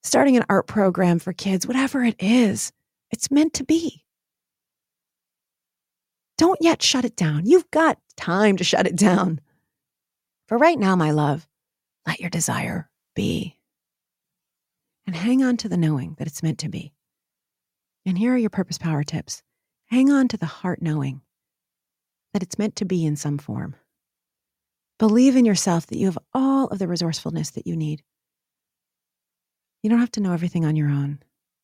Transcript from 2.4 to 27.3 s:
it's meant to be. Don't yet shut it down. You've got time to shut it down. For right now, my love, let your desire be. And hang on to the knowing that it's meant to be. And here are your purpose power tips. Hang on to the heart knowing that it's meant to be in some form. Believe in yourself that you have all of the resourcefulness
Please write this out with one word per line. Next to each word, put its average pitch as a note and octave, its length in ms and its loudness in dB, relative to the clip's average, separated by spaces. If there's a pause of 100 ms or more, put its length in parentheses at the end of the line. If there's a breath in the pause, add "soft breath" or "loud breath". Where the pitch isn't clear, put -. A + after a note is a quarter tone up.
it's - 200 -6
meant D4+ 240 2
to C#4 80 -6
be. E4 420 -2 (2250)
Don't F4+ 240 4
yet E4 220 2
shut B3+ 200 0
it A#3 120 -4
down. D#3 300 0
You've D#4+ 260 4
got D#4 260 2 (180)
time G3 420 2
to F#3 60 -4
shut F#3 240 2
it F3 80 -2
down. F#3 460 2 (1040)
For A3+ 100 -2
right D#4 200 4
now, F#3+ 180 2
my D#3 160 2
love, D3+ 360 0 (580)
let - 140 -8
your F3 100 -8
desire - 600 -6 (260)
be. - 420 -6 (1500)
And F3+ 100 -8
hang B3 280 0
on B3 140 0
to A3 100 -8
the F3+ 100 -2
knowing D#3 420 -2
that C#3+ 80 -8
it's - 160 -10
meant D#3 160 -2
to D#3 100 -8
be. - 240 -12 (1120)
And F#3 120 -2
here A#3 160 0
are B3+ 40 2
your A3 140 0
purpose F3 260 -6
power D3+ 260 -2
tips. - 380 -10 (460)
Hang C4 240 4
on C4+ 180 4
to A3 80 -6
the - 80 -6
heart - 360 -6
knowing C#3 400 -4 (1120)
that F#3+ 100 -2
it's - 160 -12
meant G#3 180 -4
to G#3 80 -4
be F3 200 -2
in D3+ 100 0
some D3 220 -6
form. C3+ 380 -10 (1200)
Believe B3 360 6
in B3+ 100 6
yourself F3+ 420 0
that - 100 -10
you G3 80 -2
have F#3 120 -2 (160)
all C4+ 340 0
of G3 120 -8
the F#3+ 80 -4
resourcefulness E3 640 -4